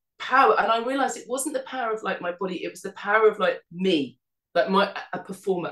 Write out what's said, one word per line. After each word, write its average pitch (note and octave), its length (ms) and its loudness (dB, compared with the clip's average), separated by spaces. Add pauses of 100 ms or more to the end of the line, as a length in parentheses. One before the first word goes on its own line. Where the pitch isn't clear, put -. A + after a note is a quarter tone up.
(200)
power. B3 400 6
And G#3 120 2
I A3+ 140 0
realized C4 320 -2
it - 100 -18
wasn't C4 280 -4
the C4 60 -4
power B3+ 320 -6
of, A3 100 -6
like, F3+ 180 -4
my F3 180 -4
body. F3+ 240 -4
It E3+ 80 -6
was - 100 -14
the F#3+ 120 -10
power G#3+ 340 2
of, G3+ 120 2
like, F3 220 0 (100)
me, E3 480 -2 (340)
like, F3 160 2
my, G3 260 2 (180)
a - 60 -6
performer, F#3 520 -4